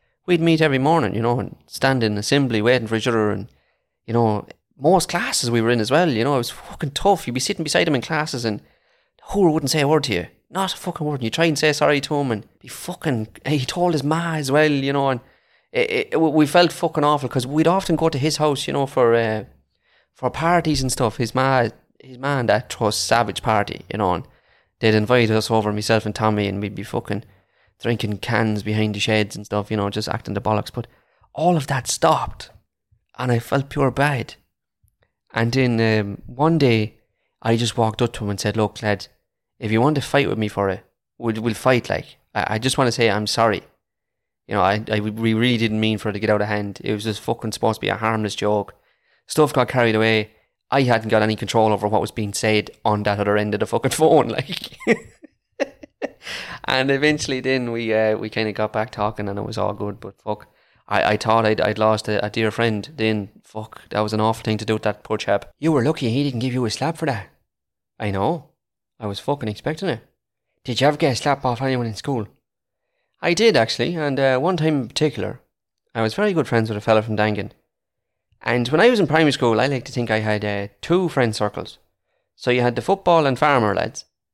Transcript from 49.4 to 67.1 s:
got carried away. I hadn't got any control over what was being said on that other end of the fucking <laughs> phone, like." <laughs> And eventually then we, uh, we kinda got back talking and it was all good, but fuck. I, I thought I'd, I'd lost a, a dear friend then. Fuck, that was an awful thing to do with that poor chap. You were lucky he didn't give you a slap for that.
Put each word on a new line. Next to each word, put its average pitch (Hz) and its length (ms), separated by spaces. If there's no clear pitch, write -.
got 123 160
carried 117 260
away. 110 360
I 139 140
hadn't 113 260
got 110 140
any 107 120
control 110 380
over 104 140
what 101 140
was 107 100
being 104 200
said 107 380
on 107 180
that 101 160
other 104 180
end 104 180
of 101 40
the 104 60
fucking 117 260
<laughs> - 80
phone, 156 300
like." - 480
<laughs> 285 100
And 131 220
eventually 139 520
then 127 300
we, 117 220
uh, 110 240
we 110 120
kinda 110 220
got 107 220
back 110 180
talking 104 380
and 98 80
it 107 80
was 107 120
all 101 160
good, 104 260
but 101 220
fuck. - 260
I, 104 260
I 107 40
thought 113 280
I'd, 107 160
I'd 107 160
lost 110 300
a, 107 180
a 107 40
dear 113 220
friend 110 440
then. 107 340
Fuck, - 460
that 104 120
was 107 120
an 107 80
awful 110 220
thing 107 140
to 107 80
do 107 80
with 110 100
that 104 200
poor - 140
chap. - 420
You 160 120
were 135 120
lucky 139 260
he 131 140
didn't 127 160
give 123 140
you 123 120
a 107 60
slap 165 260
for - 80
that. 110 240